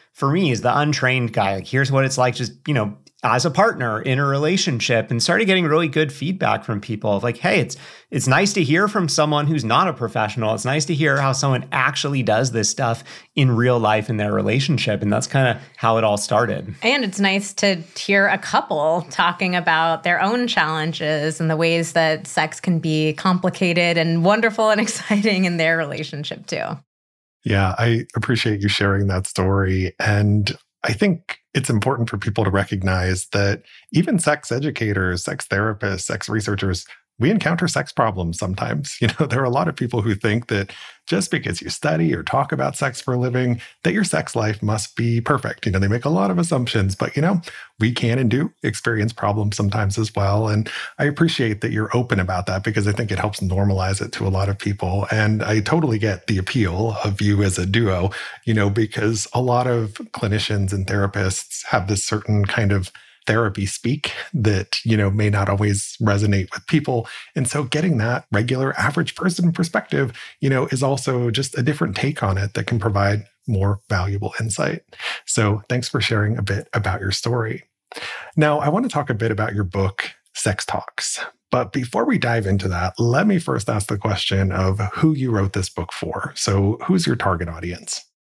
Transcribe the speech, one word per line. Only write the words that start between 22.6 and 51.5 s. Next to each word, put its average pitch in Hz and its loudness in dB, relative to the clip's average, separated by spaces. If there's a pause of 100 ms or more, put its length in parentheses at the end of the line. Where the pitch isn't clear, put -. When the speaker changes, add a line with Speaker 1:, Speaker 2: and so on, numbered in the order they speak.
Speaker 2:
be 156 0
complicated 175 2
and 165 2
wonderful 220 2
and 214 4
<laughs> 214 0
exciting 208 0
in 175 0
their 165 2
relationship 147 -6
too. - -6 (680)
Speaker 3:
Yeah, 98 2
I 117 2 (100)
appreciate 110 0
you 104 2
sharing 98 2
that 95 0
story. 95 0
And 104 2 (280)
I 113 0
think 175 0 (140)
it's 135 0
important 120 0
for 107 -4
people 104 0
to 101 2
recognize 92 0
that 101 0 (280)
even 233 2
sex 151 0
educators, 104 0
sex - -8
therapists, 101 -2
sex - -6
researchers, 101 -2 (340)
we 135 4
encounter 175 2
sex - -2
problems 95 0
sometimes. 110 -4
<laughs> 117 4
You - 2 (100)
know, 156 2
there 123 -2
are 135 0
a 123 0
lot 147 0
of 147 -4
people 123 -2
who 104 0
think 110 -2
that 101 -2 (360)
just 185 -2
because - -4
you - -10
study 82 0
or - -2
talk 139 -2
about 135 -2
sex 131 -4
for 127 -4
a 123 0
living, 123 0 (220)
that - 2
your 208 0
sex - -2
life 107 0
must 104 -2
be 117 2
perfect. - -2
You 107 0
know, 95 2
they 98 2
make 117 0
a 143 0
lot 190 2
of 180 0
assumptions, 120 0
but, 120 -4
you 143 2
know, 175 2 (380)
we 113 2
can 120 0
and 123 2
do 131 0 (100)
experience 113 -2
problems 104 -2
sometimes 101 0
as 107 -2
well. 104 0
And 107 0 (300)
I 135 0
appreciate 143 0